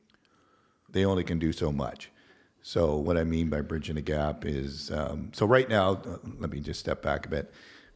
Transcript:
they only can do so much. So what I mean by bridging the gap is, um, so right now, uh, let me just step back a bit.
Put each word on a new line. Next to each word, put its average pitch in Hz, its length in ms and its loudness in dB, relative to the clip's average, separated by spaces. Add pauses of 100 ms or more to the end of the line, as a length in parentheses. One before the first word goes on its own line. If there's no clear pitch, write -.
(880)
they 95 160 2
only 95 180 4
can 85 160 0
do 80 140 2
so 80 180 0
much. 69 400 -4 (500)
So 76 360 2
what 85 200 2
I 82 60 2
mean 82 260 2
by 76 120 0
bridging 78 340 -6
the 76 60 -2
gap 73 440 -2
is, 69 460 -4
um, 76 420 -4
so - 120 2
right 127 240 6
now, 98 240 4 (120)
uh, 85 120 -8 (220)
let 85 120 -4
me 71 80 -6
just 73 220 -6
step - 200 -4
back 73 240 -2
a - 40 -12
bit. 78 240 -4 (420)